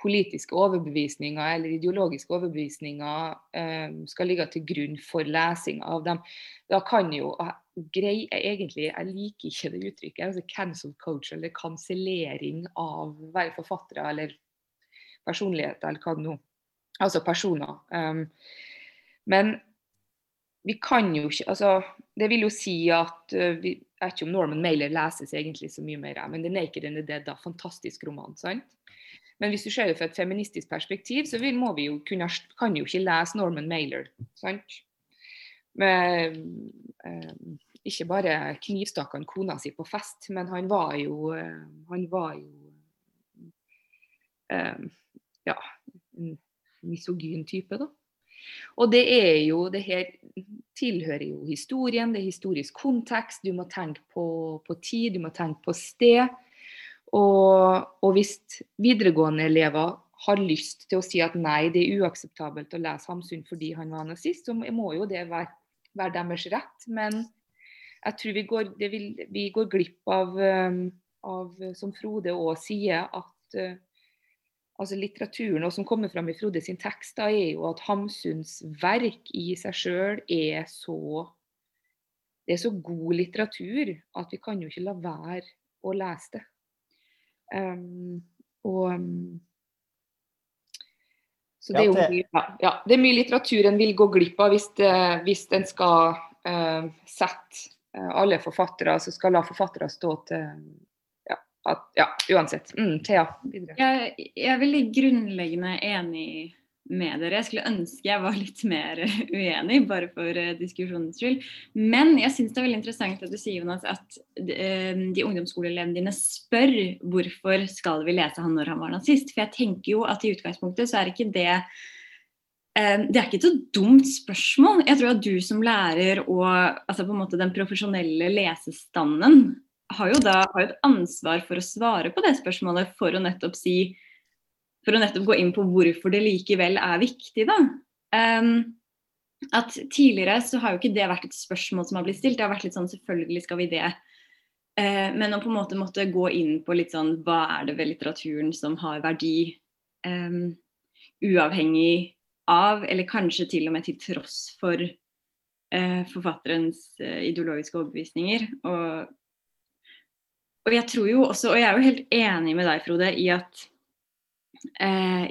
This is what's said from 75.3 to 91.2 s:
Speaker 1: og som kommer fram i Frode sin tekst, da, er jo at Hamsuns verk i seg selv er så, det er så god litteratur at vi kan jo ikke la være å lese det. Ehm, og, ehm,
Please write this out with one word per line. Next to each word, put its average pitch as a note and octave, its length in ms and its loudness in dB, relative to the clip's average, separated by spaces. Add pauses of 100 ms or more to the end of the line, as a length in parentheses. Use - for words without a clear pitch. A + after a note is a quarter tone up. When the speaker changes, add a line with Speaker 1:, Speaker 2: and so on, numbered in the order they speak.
Speaker 1:
og F3+ 80 -4
som G3 100 -6
kommer A3 240 -2
fram E3+ 240 -6
i - 60 -16
Frode F3+ 260 -4
sin F#3 160 -10
tekst, - 380 -12
da, G#3+ 100 -2
er F3+ 300 0
jo D#3+ 100 -4
at E3 160 -8
Hamsuns G3 760 -6 (200)
verk A3 560 -2
i F3 140 -6 (100)
seg F#3 160 -10
selv F3+ 560 -4
er D#3 380 -2
så, D#3+ 560 -10 (1200)
det F3 80 0
er F3 60 -6
så A#3 100 -2
god E3+ 460 -4
litteratur G#3 720 -6 (300)
at E3+ 100 -18
vi G3 80 -14
kan G3+ 220 -8
jo D#3+ 80 -12
ikke F3+ 160 -10
la G3 100 -8
være E3+ 480 -12 (400)
å F#3+ 120 -4
lese F#3+ 420 -10
det. - 80 -18 (1080)
Ehm, F3+ 640 -8 (440)
og, F#3+ 280 0
ehm, F3 480 -6 (2250)